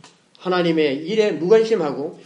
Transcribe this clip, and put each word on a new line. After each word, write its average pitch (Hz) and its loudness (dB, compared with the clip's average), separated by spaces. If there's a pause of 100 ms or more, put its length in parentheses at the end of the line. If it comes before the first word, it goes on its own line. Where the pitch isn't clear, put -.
(400)
하나님의 160 0
일에 208 0
무관심하고 175 0